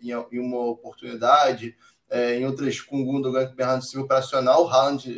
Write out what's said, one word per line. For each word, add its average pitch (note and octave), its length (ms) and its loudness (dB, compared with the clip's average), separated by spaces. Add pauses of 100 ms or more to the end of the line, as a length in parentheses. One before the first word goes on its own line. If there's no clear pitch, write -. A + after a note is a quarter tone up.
em, A#2+ 80 -10
em A#2+ 280 -8
uma B2 280 -4
oportunidade, A#2+ 1080 0 (340)
é, A#2+ 280 0
em B2+ 80 -2
outras C3+ 360 -4
com C#3 200 -4
o C3 40 0
Gundogan C3 380 0
e B2+ 40 -4
o B2+ 80 -12
Bernardo B2+ 300 -2
Silva C3+ 240 -8
pra C3+ 100 4
acionar C3 420 4
o E3+ 60 4
Haaland C3+ 520 2